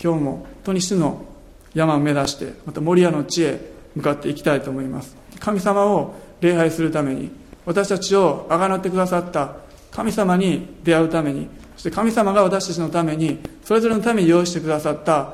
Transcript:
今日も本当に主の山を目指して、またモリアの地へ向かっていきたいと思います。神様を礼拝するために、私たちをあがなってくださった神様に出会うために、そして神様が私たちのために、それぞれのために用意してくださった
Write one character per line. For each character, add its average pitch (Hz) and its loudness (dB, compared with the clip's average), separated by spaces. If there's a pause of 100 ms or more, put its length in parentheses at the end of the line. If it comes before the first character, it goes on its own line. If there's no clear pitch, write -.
今 170 0
日 147 -2
も 139 -2
本 - -10 (200)
当 196 -2
に 180 0
主 196 -2
の 151 0 (500)
山 160 2
を 143 2
目 147 2
指 139 0
し - -6
て、 - -10 (120)
ま 147 -12
た 151 -6
モ 170 2
リ 180 6
ア 165 2
の 147 -2
地 165 -2
へ 135 -2 (360)
向 143 -6
か 147 0
っ 143 -4
て 143 -6
い 143 -4
き - -16
た 151 2
い 135 -2
と 139 -8
思 135 -6
い 131 -6
ま 139 -8
す。 - -16 (240)
神 208 -2
様 202 2
を 170 0 (260)
礼 175 4
拝 165 4
す 165 -4
る 160 0
た 151 0
め 135 -2
に、 143 -8 (340)
私 196 0
た 190 0
ち 196 0
を 160 2
あ 165 2
が 190 2
な 190 0
っ 180 -4
て 185 -2
く 180 -2
だ 185 2
さ 180 0
っ 175 -8
た 143 -4 (340)
神 220 -4
様 185 2
に 185 0 (160)
出 165 4
会 160 4
う 160 0
た 165 0
め 143 -2
に、 143 -6 (280)
そ - -20
し - -20
て 165 -4
神 220 0
様 208 2
が 202 6
私 190 0
た 175 -4
ち 160 -6
の 160 -2
た 170 0
め 156 0
に、 156 -2 (240)
そ 214 2
れ 226 4
ぞ 226 2
れ 226 2
の 208 0
た 233 0
め 202 4
に 165 6
用 175 6
意 175 0
し 175 -6
て 170 -2
く 156 -6
だ 156 0
さ 151 -2
っ 147 -8
た 147 0